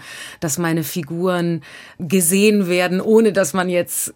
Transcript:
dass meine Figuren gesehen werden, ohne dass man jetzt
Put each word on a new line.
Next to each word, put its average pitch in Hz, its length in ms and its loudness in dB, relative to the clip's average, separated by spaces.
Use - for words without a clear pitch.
dass 156 200 -4
meine 165 240 -2
Figuren 170 760 -2
gesehen 196 680 2
werden, 180 340 0
ohne 220 320 4
dass 190 200 0
man 185 160 0
jetzt - 460 -4